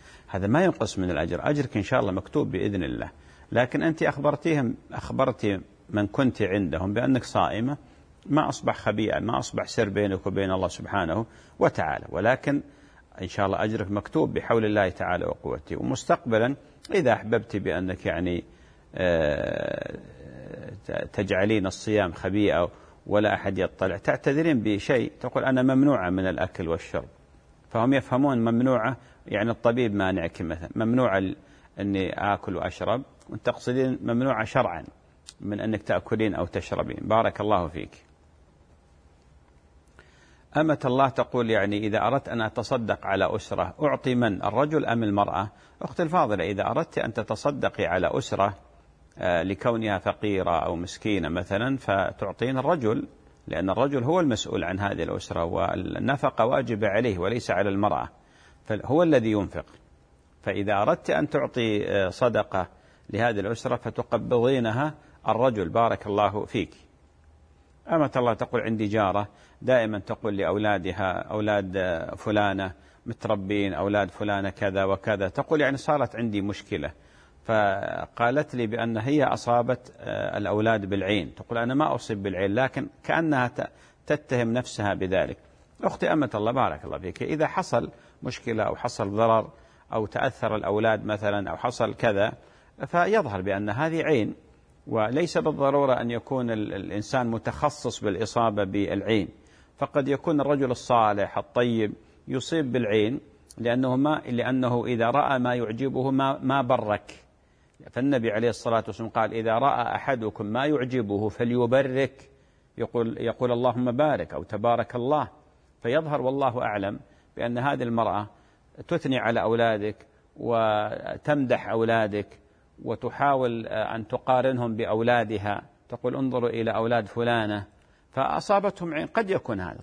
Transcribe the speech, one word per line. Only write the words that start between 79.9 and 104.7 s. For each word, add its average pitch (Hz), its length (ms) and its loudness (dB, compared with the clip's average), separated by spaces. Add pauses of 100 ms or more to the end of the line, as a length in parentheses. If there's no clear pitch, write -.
آه، 101 400 -4
الأولاد 104 480 2
بالعين. 95 480 0
تقول: 117 240 -6
"أنا 120 160 0
ما 143 200 2
أصيب 110 280 -6
بالعين"، 98 320 0
لكن 131 320 0 (180)
كأنها 151 440 2
ت-، - 220 -6 (360)
تتهم 123 460 0
نفسها 107 420 -2
بذلك. 90 420 0 (460)
أختي - 300 0
أمة 151 220 0
الله، 107 180 0
بارك 101 320 0
الله 73 140 -6
فيك، 87 240 -8
إذا 156 240 0
حصل 123 440 -2 (320)
مشكلة 113 400 -4
أو - 140 -2
حصل 113 340 -4
ضرر 113 400 4 (420)
أو 110 140 -2
تأثر 113 500 -2
الأولاد 107 480 0
مثلًا 104 460 -2
أو 85 60 -8
حصل 123 380 -2
كذا، 107 380 2 (540)
فيظهر 175 560 0
بأن 101 280 -2
هذه 156 320 -2
عين، 131 320 2 (520)
وليس 120 520 0
بالضرورة 139 640 2
أن 117 100 -2
يكون 120 400 -4
ال-، 107 240 -4
الإنسان 104 520 -4
متخصص 113 800 -4
بالإصابة 104 600 0
بالعين، 98 640 0 (500)
فقد 139 300 -2
يكون 147 320 0
الرجل 139 300 2
الصالح 107 680 2
الطيب 113 540 0 (360)
يصيب 131 440 -2
بالعين 113 480 2 (380)
لأنه 127 380 2
ما، 131 320 2
لأنه 120 580 0